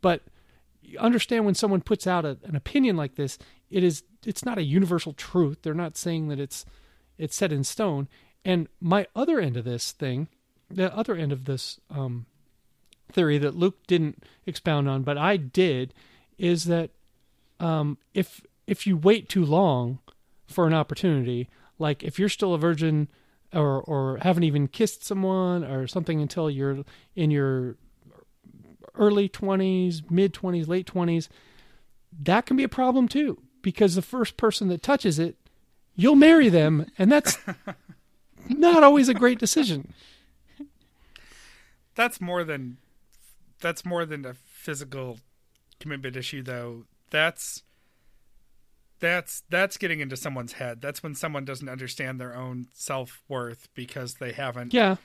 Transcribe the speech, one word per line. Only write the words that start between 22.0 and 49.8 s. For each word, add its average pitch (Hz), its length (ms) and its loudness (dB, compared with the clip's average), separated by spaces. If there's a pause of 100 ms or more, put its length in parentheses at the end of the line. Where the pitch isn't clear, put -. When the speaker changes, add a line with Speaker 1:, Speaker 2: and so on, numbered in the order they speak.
Speaker 1:
if - 160 -6
you're 202 80 2
still 185 260 0
a 165 40 0
virgin 156 500 2 (440)
or, 143 280 0
or 135 420 -4
haven't 175 220 2
even 143 240 2
kissed - 340 -2
someone 185 640 -2
or 131 240 -6
something 160 340 -4
until 156 260 -4
you're 139 360 -4 (320)
in 156 160 2
your 131 420 0 (1200)
early 208 340 4
twenties, 185 800 0
mid 185 240 2
twenties, 175 360 -4
late 180 180 -2
twenties, 170 420 -2 (920)
that 190 240 2
can 262 100 2
be 269 60 2
a 269 60 0
problem 254 400 2
too, 285 340 -4 (180)
because 185 360 2
the 190 60 -2
first - 340 -4
person 214 320 0
that 175 160 -2
touches 220 340 2
it, 165 180 -2 (600)
you'll 240 180 6
marry 294 340 10
them, 156 380 4 (100)
and 190 140 4
that's 196 280 4 (560)
Speaker 2:
<laughs> - 540 -20
Speaker 1:
not 311 360 8
always 277 240 10
a 254 60 4
great 240 260 2
decision. 202 520 0 (2000)
Speaker 2:
That's 233 260 0
more 175 240 -4
than, 131 340 -8 (840)
that's 170 240 -6
more 170 220 -4
than 147 180 -12
a 127 100 -14
physical 135 840 -12 (600)
commitment 135 360 -10
issue, 131 260 -10
though. 120 420 -12 (260)
That's, - 520 -4 (1400)
that's, 170 500 -4
that's 190 260 -2
getting 170 240 -6